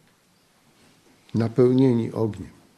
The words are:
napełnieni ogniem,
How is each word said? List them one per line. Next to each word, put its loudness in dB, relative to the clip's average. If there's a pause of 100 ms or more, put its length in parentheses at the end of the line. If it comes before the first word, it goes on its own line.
(1400)
napełnieni 2
ogniem, -6 (280)